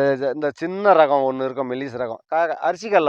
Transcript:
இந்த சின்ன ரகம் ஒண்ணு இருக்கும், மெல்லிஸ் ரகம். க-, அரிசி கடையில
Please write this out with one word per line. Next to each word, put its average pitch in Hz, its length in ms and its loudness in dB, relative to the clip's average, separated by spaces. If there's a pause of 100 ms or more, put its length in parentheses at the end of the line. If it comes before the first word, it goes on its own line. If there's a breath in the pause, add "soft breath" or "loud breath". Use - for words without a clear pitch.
(340)
இந்த 151 200 -4
சின்ன 190 380 0
ரகம் 143 340 4
ஒண்ணு 131 180 -2
இருக்கும், 131 260 -6
மெல்லிஸ் 131 260 -8
ரகம். 117 300 -8
க-, 160 300 -2
அரிசி 170 340 -4
கடையில 170 180 4